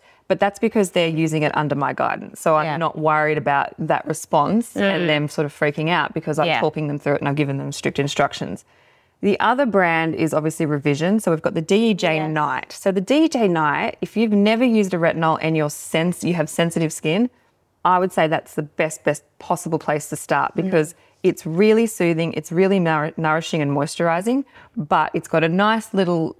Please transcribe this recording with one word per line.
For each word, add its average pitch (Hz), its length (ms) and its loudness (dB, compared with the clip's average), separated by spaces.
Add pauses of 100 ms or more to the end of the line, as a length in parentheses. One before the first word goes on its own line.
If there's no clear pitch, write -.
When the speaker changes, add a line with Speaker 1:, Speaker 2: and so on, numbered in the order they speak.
(280)
Speaker 1:
but 185 120 0
that's 202 180 0
because 214 340 0
they're 170 160 2
using 156 340 0
it 147 120 0
under 147 200 0
my 139 180 0
guidance. - 480 -4
So 160 160 2
I'm 151 80 2
Speaker 2:
Yeah. 151 140 -4
Speaker 1:
not 165 200 -2
worried 151 380 2
about 143 420 0
that 156 280 -2
response 160 680 0
Speaker 2:
Mm. 190 60 -4
Speaker 1:
and 196 300 0
them 147 180 0
sort - 160 -4
of 147 80 -6
freaking 156 380 -2
out 160 240 0
because 156 240 -4
I'm 147 80 2
Speaker 2:
Yeah. 143 140 0
Speaker 1:
talking 156 280 -2
them 143 100 -4
through 143 180 0
it - 40 -4
and 143 80 -2
I've 139 80 0
given 139 220 -2
them 139 140 -8
strict - 260 -4
instructions. - 680 -2 (580)
The 202 180 2
other 247 260 2
brand 170 480 2
is 156 180 -2
obviously 156 340 -2
Revision. 151 540 0
So 190 120 0
we've 156 100 -2
got - 120 -2
the 165 80 -2
D 220 280 2
E 208 40 2
J 165 220 0
Speaker 2:
Yes. 156 140 -2
Speaker 1:
Night. 147 420 -4
So - 180 -2
the 180 120 0
D 294 220 2
E 311 40 2
J 233 180 0
Night, 160 540 0
if - 160 -8
you've 220 160 2
never 214 320 4
used 214 300 2
a - 40 0
retinol 160 440 2
and 160 120 0
you're 151 160 0
sens-, - 540 -2
you 170 100 0
have 160 140 -2
sensitive 165 460 -2
skin, 196 340 0 (560)
I 180 160 4
would 185 120 0
say 165 140 2
that's 156 280 -4
the 156 80 -4
best, 156 420 -6
best 147 180 0 (160)
possible 160 400 -4
place 151 300 -4
to 147 80 -8
start - 360 -2
Speaker 2:
Mm. 165 120 -2
Speaker 1:
because 165 300 0 (280)
it's - 240 0
really 214 400 4
soothing, 170 480 0
it's - 180 -8
really 190 260 2
nour-, 160 380 0
nourishing 160 460 0
and 143 100 0
moisturizing, 170 720 0 (320)
but 170 380 0
it's - 140 -6
got 160 140 2
a 165 60 2
nice 208 460 0
little 175 460 0